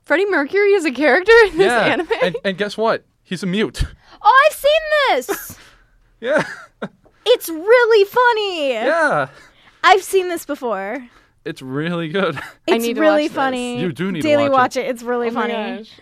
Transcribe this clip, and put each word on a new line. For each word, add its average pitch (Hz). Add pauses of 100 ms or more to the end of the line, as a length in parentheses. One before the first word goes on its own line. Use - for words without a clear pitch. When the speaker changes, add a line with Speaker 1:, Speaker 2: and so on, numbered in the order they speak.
Speaker 1:
Freddie 330
Mercury 381
is 359
a 294
character 349 (140)
in 330
this 392
Speaker 2:
Yeah, 240
Speaker 1:
anime? 320 (140)
Speaker 2:
and, 180
and 196
guess 202
what? 214 (180)
He's -
a 202
mute. 180 (380)
Speaker 3:
Oh, 523
I've 605
seen 605 (300)
this! -
Speaker 2:
<laughs> - (520)
Yeah. 269 (840)
Speaker 3:
It's 453
really 427
funny! 403
Speaker 2:
Yeah. 240 (560)
Speaker 3:
I've 370
seen 370
this 359
before. 240 (380)
Speaker 2:
It's 156
really 160
good. 170
<laughs> -
Speaker 1:
I - (240)
Speaker 3:
It's 233
Speaker 1:
need 240
to 277
Speaker 3:
really 302
Speaker 1:
watch 302
this. -
Speaker 3:
funny. 247
Speaker 2:
You 180
do 170
need 170
Speaker 3:
Daily 294
Speaker 2:
to 277
watch 269
Speaker 3:
watch 254
Speaker 2:
it. 233
Speaker 3:
it. -
It's 240
really 240
Speaker 1:
Oh -
my 233
Speaker 3:
funny. 214
Speaker 1:
gosh. 220